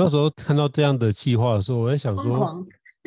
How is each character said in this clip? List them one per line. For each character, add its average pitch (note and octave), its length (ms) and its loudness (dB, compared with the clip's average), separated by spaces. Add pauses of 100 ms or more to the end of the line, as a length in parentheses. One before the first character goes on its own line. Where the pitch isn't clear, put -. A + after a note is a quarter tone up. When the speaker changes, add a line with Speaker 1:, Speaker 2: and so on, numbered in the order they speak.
Speaker 1:
那 F#3 60 4
时 D3 80 0
候 D3 140 2
看 - 220 -4
到 D3 140 2
这 C#3+ 160 0
样 C#3+ 160 2
的 A#2 100 2
计 A#2 280 0
划 A#2 160 2
的 G2+ 80 0
时 G2 100 -4
候， A#2+ 80 0
我 A#2 100 0
在 C#3+ 80 0
想 C3 200 -4
说， F#2+ 80 -6
Speaker 2:
疯 B2 120 0
狂。 F3 300 -2 (400)